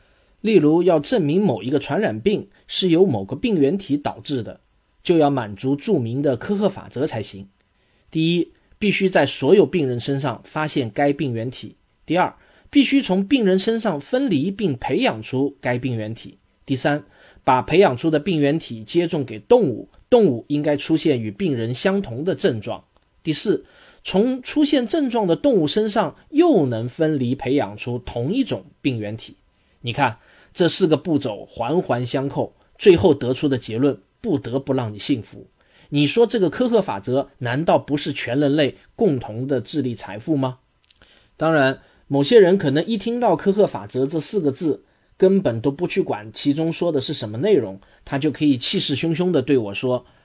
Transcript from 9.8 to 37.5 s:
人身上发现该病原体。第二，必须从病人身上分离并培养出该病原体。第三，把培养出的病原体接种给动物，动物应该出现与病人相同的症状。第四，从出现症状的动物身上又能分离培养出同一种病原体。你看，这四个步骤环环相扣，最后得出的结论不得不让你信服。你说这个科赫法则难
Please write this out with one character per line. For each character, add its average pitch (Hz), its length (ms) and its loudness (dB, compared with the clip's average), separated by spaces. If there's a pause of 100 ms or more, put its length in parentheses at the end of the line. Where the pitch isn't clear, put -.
人 120 120 -4
身 139 200 -4
上 131 260 -6
发 156 220 -6
现 127 240 -4
该 143 200 2
病 143 220 -4
原 113 160 -6
体。 - 260 -16 (300)
第 160 120 -2
二， 175 180 0 (340)
必 285 140 6
须 277 180 2
从 196 260 0
病 262 180 2
人 185 120 4
身 226 220 0
上 190 200 -2
分 262 300 -2
离 165 220 0
并 190 260 -2
培 - 220 -4
养 113 220 -2
出 135 380 -4
该 123 180 -2
病 123 200 -4
原 110 160 -6
体。 - 240 -20 (280)
第 135 100 -2
三， 147 280 -2 (400)
把 127 180 4
培 160 180 2
养 147 180 6
出 160 120 -2
的 151 100 2
病 160 200 -2
原 143 200 2
体 110 240 -12
接 170 240 0
种 151 180 -4
给 107 140 -10
动 226 300 4
物， 98 200 -8 (200)
动 233 180 6
物 117 200 -2
应 147 140 -2
该 147 160 0
出 160 180 -2
现 147 260 0
与 107 100 -6
病 151 240 -2
人 113 180 -4
相 196 280 -2
同 127 220 -8
的 180 120 -2
症 123 260 -2
状。 98 220 -10 (400)
第 156 100 -2
四， 175 320 -2 (380)
从 247 380 0
出 294 220 0
现 254 240 2
症 294 220 0
状 220 180 0
的 165 80 2
动 277 200 2
物 156 120 2
身 214 220 0
上 196 260 -2 (140)
又 285 360 4
能 117 220 -2
分 156 320 0
离 123 160 -2
培 131 200 -2
养 104 200 -2
出 120 240 -6
同 120 320 -6
一 262 120 0
种 123 220 -8 (160)
病 123 180 -2
原 104 180 -6
体。 - 180 -18 (460)
你 120 120 -6
看， 127 240 -2 (360)
这 175 140 2
四 180 200 0
个 156 100 2
步 160 220 -2
骤 107 260 -8
环 135 360 -4
环 123 240 -2
相 135 220 -4
扣， - 260 -6 (240)
最 175 200 8
后 160 160 6
得 127 200 -2
出 151 140 -2
的 135 100 0
结 113 200 -8
论 135 240 0 (200)
不 185 160 -2
得 117 220 -4
不 135 140 -4
让 117 200 -4
你 101 60 -14
信 123 220 -2
服。 - 260 -20 (420)
你 147 160 2
说 226 220 4
这 226 120 0
个 175 100 2
科 254 180 0
赫 220 140 4
法 104 180 -4
则 127 380 -2
难 131 260 -2